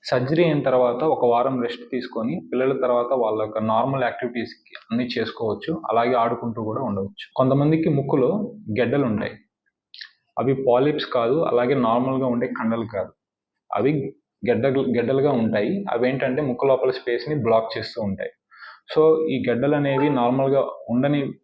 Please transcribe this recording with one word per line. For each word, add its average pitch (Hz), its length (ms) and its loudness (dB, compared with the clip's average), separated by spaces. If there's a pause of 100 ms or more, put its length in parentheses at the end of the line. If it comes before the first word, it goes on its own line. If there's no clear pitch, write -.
(100)
సర్జరీ 139 380 2
అయిన 147 200 2
తర్వాత 123 340 2 (120)
ఒక 131 160 -2
వారం 123 340 2
రెస్ట్ - 180 -6 (100)
తీసుకొని 123 420 -4 (160)
పిల్లల 131 220 0 (100)
తర్వాత 123 280 0 (120)
వాళ్ళ 107 220 0
యొక్క 107 140 -6 (120)
నార్మల్ 127 360 0
యాక్టివిటీస్‌కి 120 760 -8
అన్నీ 120 240 -2 (100)
చేసుకోవచ్చు, 110 580 -4 (180)
అలాగే 120 320 2
ఆడుకుంటూ 117 460 -4
కూడా 117 200 -4
ఉండవచ్చు. 98 360 -6 (140)
కొంతమందికి 143 500 4 (100)
ముక్కులో 139 320 2 (480)
గెడ్డలు 127 320 2
ఉంటాయి, 101 240 -4 (1040)
అవి 127 140 2 (140)
పాలిప్స్ 139 480 2
కాదు, 120 200 2 (140)
అలాగే 123 260 2 (120)
నార్మల్గా 127 460 0
ఉండే 120 140 0 (120)
కండలు 113 340 -2
కాదు, 95 180 -4 (680)
అవి 127 140 2 (560)
గెడ్డ-, 123 380 2 (100)
గెడ్డలుగా 135 360 2 (100)
ఉంటాయి. 110 300 0 (220)
అవి 120 160 2
ఏంటంటే 135 380 -2
ముక్కు 123 220 -2
లోపల 131 200 2 (100)
స్పేస్ని 120 360 -4 (120)
బ్లాక్ 113 280 4
చేస్తూ 110 220 -8 (100)
ఉంటాయి. - 240 -6 (600)
So, 160 80 2 (340)
ఈ - 20 0 (120)
గెడ్డలు 139 320 2
అనేవి 139 280 2 (120)
నార్మల్గా 135 420 2 (320)
ఉండని 143 280 2 (220)